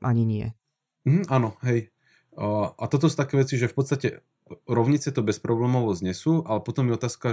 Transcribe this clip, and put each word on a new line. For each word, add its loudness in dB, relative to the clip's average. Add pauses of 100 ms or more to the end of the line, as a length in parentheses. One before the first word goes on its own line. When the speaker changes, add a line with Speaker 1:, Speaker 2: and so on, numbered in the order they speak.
Speaker 1:
ani 4
nie? -2 (580)
Speaker 2:
Mhm, 4
áno, 0 (140)
hej. -2 (400)
A, -2
a -8
toto 2
sú 0
také -2
veci, 2
že 0
v -8
podstate -2 (580)
rovnice 2
to 0
bezproblémovo 0
znesú, 0
ale -2
potom 0
je 0
otázka, -4